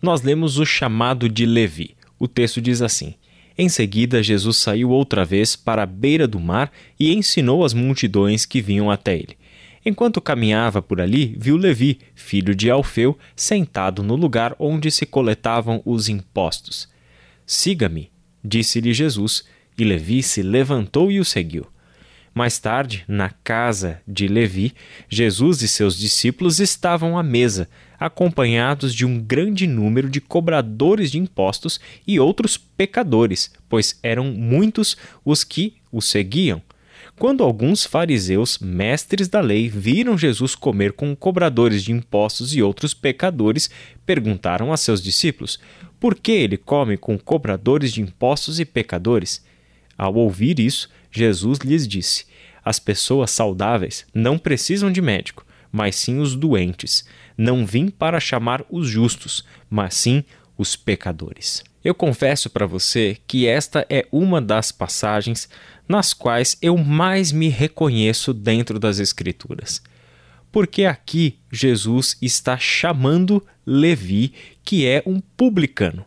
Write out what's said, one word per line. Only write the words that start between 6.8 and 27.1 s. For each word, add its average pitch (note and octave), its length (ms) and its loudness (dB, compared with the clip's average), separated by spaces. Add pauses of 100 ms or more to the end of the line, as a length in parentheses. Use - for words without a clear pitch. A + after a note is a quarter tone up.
e D#3 140 4
ensinou E3+ 520 2
as A#2 80 0
multidões A2 720 2
que C3 160 -2
vinham G#2 280 0
até G2 260 0
ele. - 220 -10 (480)
Enquanto A3+ 360 0
caminhava A2+ 600 0
por F2+ 200 -4
ali, A2+ 360 0
viu B2+ 200 2
Levi, D3 420 2 (140)
filho G2 400 -2
de G#2 160 2
Alfeu, C3+ 480 2 (180)
sentado G2+ 680 -2
no A2 120 0
lugar B2 440 0
onde D#3 320 -2
se - 140 -2
coletavam A#2 800 0
os A2+ 220 -2
impostos. - 800 -4 (580)
'Siga-me', G#2 680 -2 (320)
disse-lhe A2+ 500 0
Jesus, A2 500 0 (340)
e A#2 60 0
Levi G2+ 380 0
se A2 200 -2
levantou C3 680 0
e G3 80 0
o F3 60 2
seguiu." E2 400 -4 (680)
Mais A#2+ 260 0
tarde, A2+ 480 -4
na G2+ 220 -2
casa G#2+ 800 -4
de G2 200 -2
Levi, G2+ 460 0 (340)
Jesus A#2+ 540 2
e A2+ 60 0
seus G2 300 0
discípulos B2+ 640 0
estavam E3+ 580 0